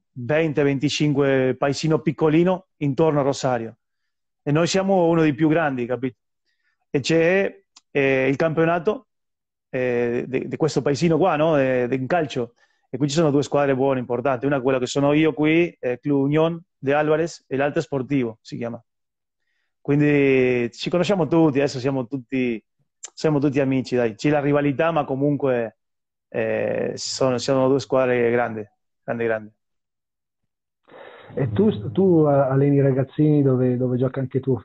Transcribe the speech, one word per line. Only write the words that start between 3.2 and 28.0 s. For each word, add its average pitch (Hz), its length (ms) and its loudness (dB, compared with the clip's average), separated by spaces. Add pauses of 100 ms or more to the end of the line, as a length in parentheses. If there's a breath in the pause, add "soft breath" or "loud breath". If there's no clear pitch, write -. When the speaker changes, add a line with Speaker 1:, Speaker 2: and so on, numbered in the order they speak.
Speaker 1:
Rosario, 123 540 -2 (640)
e 147 100 -4
noi 160 160 2
siamo 190 400 0
uno 165 140 2
dei 151 120 2
più 156 160 2
grandi, 147 360 0
capito? 123 320 -6 (720)
E 143 120 -2
c'è, 170 640 0 (280)
eh, 135 360 2
il 135 80 2
campionato, 165 720 0 (600)
eh, 123 580 -2
di, 131 200 -4
di 127 80 -8
questo 147 260 -2
paesino 151 360 0
qua, 165 180 2
no? 151 240 2
Eh, 127 300 0
di, 131 60 -2
in 131 120 -4
calcio, 139 460 -2 (360)
e 127 80 -10
qui 143 120 0
ci 139 60 -4
sono 160 160 2
due 139 120 4
squadre 143 320 0
buone, 131 240 0
importanti, 123 460 -4
una 139 160 0
quella 131 180 0
che 123 60 -4
sono 143 280 0
io 156 200 2
qui, 160 460 0
eh, 123 200 -6
Club 143 240 0
Unión 160 400 0 (140)
de 135 160 -2
Álvarez, 151 540 0
e 131 100 -6
l'altra 147 240 -2
Sportivo, 131 600 -4
si - 140 -18
chiama. 117 260 -10 (1000)
Quindi 135 920 2
ci - 180 -8
conosciamo 175 380 0
tutti, 160 320 4
adesso 139 200 -2
siamo 131 280 -2
tutti, 127 540 -4 (380)
siamo 151 400 -2
tutti 139 200 0
amici, 131 360 0
dai. 117 200 0
C'è 151 140 -2
la 147 120 2
rivalità, 143 500 0
ma 147 140 0
comunque, 135 720 -2 (500)
eh, 110 680 -4
sono, 127 420 -2
sono 131 320 0
due 135 100 2
squadre 123 520 0